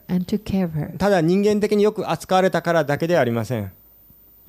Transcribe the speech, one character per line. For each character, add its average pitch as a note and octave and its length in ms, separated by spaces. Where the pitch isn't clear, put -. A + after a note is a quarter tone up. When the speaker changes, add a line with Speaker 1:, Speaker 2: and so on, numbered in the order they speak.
Speaker 1:
and F3+ 180
took G#3 180
care F#3+ 220
of E3 120
her. D3 200
Speaker 2:
た F#3+ 120
だ F#3+ 120
人 F3+ 220
間 G#3 160
的 G#3 160
に G3+ 80
よ G#3+ 100
く F#3+ 160
扱 E3 260
わ F#3 60
れ F#3 100
た E3+ 100
か E3 120
ら E3 100
だ C#3+ 140
け E3 100
で F3 80
は D#3 60
あ - 20
り A#2+ 80
ま A#2 140
せ A2+ 140
ん。 G2 120